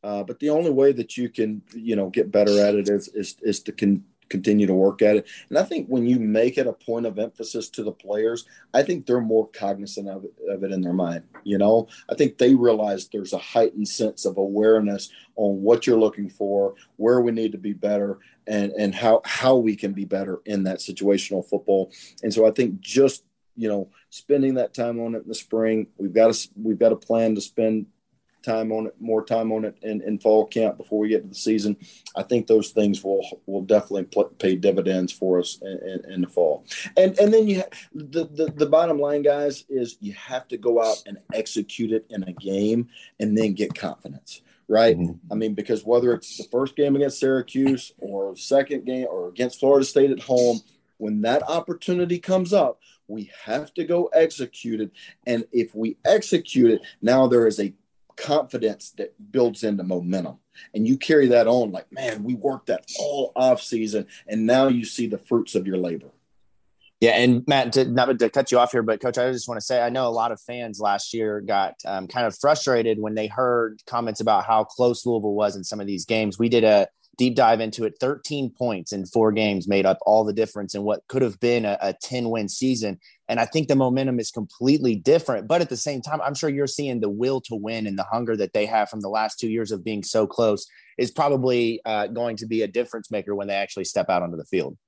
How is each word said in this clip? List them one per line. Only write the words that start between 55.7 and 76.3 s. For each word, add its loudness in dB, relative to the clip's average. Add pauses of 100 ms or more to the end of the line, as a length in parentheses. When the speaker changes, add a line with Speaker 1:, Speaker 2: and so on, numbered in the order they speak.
Speaker 1:
we -4
execute 4
it, 0 (200)
now 4
there 6
is 0
a -2 (420)
confidence -4
that -10 (180)
builds 0
into -2
momentum. -4 (360)
And 0
you 2
carry 4
that 6
on 2
like, -12
"Man, -8
we -2
worked -4
that -4 (140)
all -4
off 4
season." -4 (200)
And -2
now 6
you 2
see -4
the -6
fruits -2
of 0
your -2
labor. -6 (920)
Speaker 3:
Yeah. 6
And 4
Matt, 2
to, 4
not 2
to 2
cut 0
you 6
off 4
here, 0
but -2
Coach, -4
I 0
just -8
wanna -8
say, 0
I 0
know -2
a 0
lot -2
of -12
fans -12
last -2
year -4
got, -2 (100)
um, -8
kind -4
of -6
frustrated 0
when -6
they -4
heard -2
comments -6
about 2
how 0
close -2
Louisville -2
was 0
in -12
some -10
of -8
these -6
games. -2